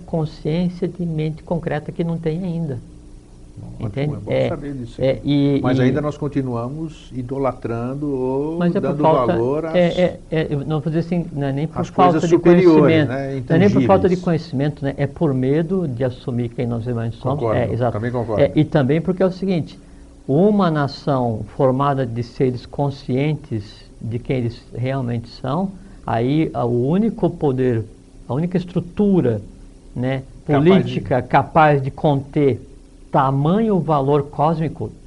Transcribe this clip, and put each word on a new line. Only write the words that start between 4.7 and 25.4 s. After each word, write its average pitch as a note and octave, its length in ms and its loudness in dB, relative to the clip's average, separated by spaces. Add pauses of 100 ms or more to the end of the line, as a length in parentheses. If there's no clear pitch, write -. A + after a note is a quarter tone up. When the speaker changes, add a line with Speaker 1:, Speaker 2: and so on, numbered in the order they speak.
Speaker 2:
disso A#2+ 280 -12
Speaker 1:
é, C3 100 2
Speaker 2:
aqui. - 120 -6
Speaker 1:
e, C#3+ 380 2
Speaker 2:
Mas B2+ 160 2
Speaker 1:
e C3 40 2
Speaker 2:
ainda C#3 200 2
nós D3 160 -6
continuamos C#3 960 -6
idolatrando B2+ 920 -4
ou C#3 520 -2
Speaker 1:
Mas F3 180 2
é - 40 0
por C3+ 80 -2
Speaker 2:
dando D3 140 -2
Speaker 1:
falta, C#3+ 300 4
Speaker 2:
valor C3 320 0
às D#3+ 100 -4
Speaker 1:
é, F3+ 60 4
é, E3+ 400 2 (100)
é, D#3+ 200 0
eu C#3+ 80 -2
não D3 220 -2
vou D#3 120 -4
dizer E3 60 0
assim, E3+ 340 -2
não C#3 140 -4
é C3+ 60 -2
nem C#3+ 140 -2
por - 140 -8
Speaker 2:
às F3 80 -4
Speaker 1:
falta F3+ 240 4
Speaker 2:
coisas E3 160 2
Speaker 1:
de E3 80 6
Speaker 2:
superiores, F3 320 6 (100)
Speaker 1:
conhecimento, D#3 300 6
Speaker 2:
né? C3+ 400 -4
Speaker 1:
não E3 80 4
é - 20 6
nem G3+ 120 6
por - 160 4
falta F#3+ 220 6
de F3+ 60 2
Speaker 2:
Intangíveis. F3+ 100 -2
Speaker 1:
conhecimento, D3 600 -2
né? C#3 140 -2
É C#3+ 80 0
por C#3+ 260 -2
medo D#3 560 0
de B2 160 -2
assumir A#2+ 460 -4
quem B2 160 -4
nós A#2 180 -4
realmente A#2 320 -4
somos. C3+ 220 -4
Speaker 2:
Concordo, A#2+ 200 0
Speaker 1:
É, A2+ 140 0
exato. A#2 200 0
Speaker 2:
também A2+ 200 -4
concordo. A#2 300 0
Speaker 1:
É, C#3 120 2
e D3+ 80 4
também D3 380 2
porque F#3 220 -2
é F#3+ 40 4
o F3+ 60 0
seguinte: F#3 460 -4 (500)
uma F#3+ 420 4
nação C3 720 -2 (160)
formada C3+ 480 2
de A#2 180 -4
seres B2 440 -2
conscientes C#3 1000 -4 (360)
de A#2 180 -6
quem C3 180 -4
eles A#2 240 -4 (140)
realmente A#2+ 560 -4
são, E3+ 400 -4 (360)